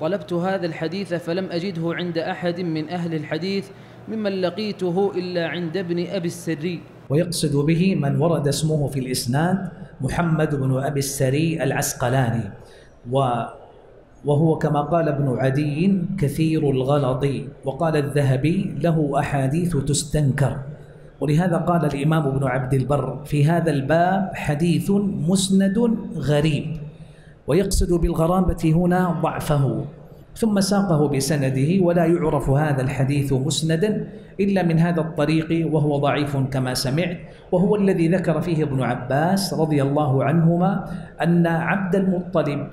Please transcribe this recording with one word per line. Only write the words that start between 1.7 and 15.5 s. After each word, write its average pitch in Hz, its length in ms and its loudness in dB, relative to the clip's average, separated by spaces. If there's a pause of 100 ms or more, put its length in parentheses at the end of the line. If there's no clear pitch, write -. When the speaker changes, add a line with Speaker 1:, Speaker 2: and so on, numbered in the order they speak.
Speaker 1:
عند 165 240 -4
أحد 175 420 -4
من 156 280 -4
أهل 170 260 -4
الحديث 165 540 -4 (400)
ممن 202 320 -4
لقيته 190 760 -2
إلا 180 320 -2
عند 165 280 -4
ابن 175 300 -2
أبي 175 200 -4
السري". 160 540 -6 (300)
Speaker 2:
ويقصد 160 460 0
به 165 380 2
من 139 260 0
ورد 147 280 2
اسمه 151 400 0
في 135 120 -4
الإسناد 147 680 -2 (320)
محمد 156 540 0
بن 131 240 0
أبي 139 200 -2
السري 139 640 0
العسقلاني، 127 880 0 (600)
و-، 123 320 0 (800)
وهو 151 340 4
كما 147 220 0
قال 151 280 0
ابن 135 300 0
عدي 147 600 2 (200)